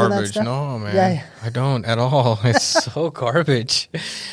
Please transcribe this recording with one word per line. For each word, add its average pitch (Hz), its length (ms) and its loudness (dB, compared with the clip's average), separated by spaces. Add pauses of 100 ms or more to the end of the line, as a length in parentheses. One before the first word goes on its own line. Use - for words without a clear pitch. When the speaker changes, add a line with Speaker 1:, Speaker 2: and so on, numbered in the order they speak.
Speaker 1:
in 117 80 6
that 202 60 0
Speaker 2:
garbage. 202 160 -2
Speaker 1:
stuff? 214 140 -2
Speaker 2:
No, 135 340 -4
man. 104 160 -4
Speaker 1:
Yeah, 185 160 4
yeah. 147 100 -2 (240)
Speaker 2:
I 117 40 -2
don't 123 360 -2
at 113 140 0
all. 123 420 4
<laughs> 110 40 0
It's 117 180 4 (280)
so 160 200 -2
garbage. 127 800 0 (440)